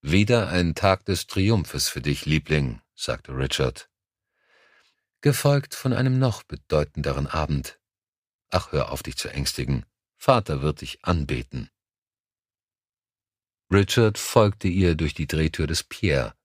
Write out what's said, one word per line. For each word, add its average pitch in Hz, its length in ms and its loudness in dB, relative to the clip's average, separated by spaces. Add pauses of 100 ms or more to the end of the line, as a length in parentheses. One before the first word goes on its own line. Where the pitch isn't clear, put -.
"Wieder 117 480 2
ein 87 260 2
Tag 95 300 2
des - 220 -4
Triumphes 95 600 0
für - 120 -8
dich, 71 240 -2
Liebling", 73 560 0 (140)
sagte - 420 -8
Richard. 67 520 -4 (1300)
Gefolgt 143 540 2
von 127 180 -2
einem 127 240 2
noch 127 260 0
bedeutenderen 71 840 -4
Abend. 76 520 -4 (720)
"Ach, - 220 -2
hör 65 200 -2
auf, 69 120 -8
dich - 140 -10
zu - 120 -8
ängstigen. 67 560 -4 (320)
Vater 101 440 2
wird 76 200 -2
dich - 240 -14
anbeten." 69 640 -4 (2000)
Richard 104 460 4
folgte 104 500 2
ihr 87 280 4
durch 78 180 -2
die 76 140 -6
Drehtür 78 400 0
des - 160 -4
Pierre. 67 600 -2